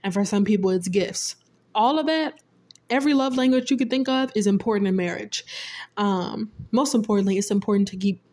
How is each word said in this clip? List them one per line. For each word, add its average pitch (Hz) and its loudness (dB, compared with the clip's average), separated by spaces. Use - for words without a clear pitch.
And 196 -4
for 202 2
some 202 2
people, 190 2
it's 185 0
gifts. - -2
All 240 2
of 311 -2
that, 311 -2
every 277 2
love 269 2
language 254 2
you 262 2
could 247 -2
think 262 0
of 262 0
is 208 0
important 202 2
in 185 2
marriage. 180 -4
Um, 202 -2
most 269 0
importantly, 202 2
it's 202 -4
important 202 0
to 190 -12
keep 190 -2